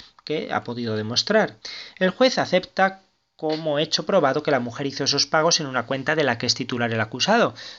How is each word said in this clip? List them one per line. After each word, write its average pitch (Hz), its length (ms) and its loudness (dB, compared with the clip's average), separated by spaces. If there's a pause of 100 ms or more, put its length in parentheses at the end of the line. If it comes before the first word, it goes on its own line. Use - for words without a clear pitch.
(240)
que - 280 -6
ha 104 100 -2
podido 120 320 -6
demostrar. 123 640 0 (400)
El 185 140 0
juez 254 260 2
acepta 185 640 0 (360)
como 156 440 -2
hecho 160 260 -2
probado 151 380 4
que 151 80 2
la 131 80 4
mujer 120 260 -6
hizo 139 160 -4
esos 135 240 0
pagos 160 320 2
en 151 80 -4
una 127 200 -2
cuenta 135 280 0
de 156 80 2
la 120 160 2
que 127 80 -4
es 117 80 2
titular 117 380 -2
el 113 80 0
acusado. 139 540 2 (240)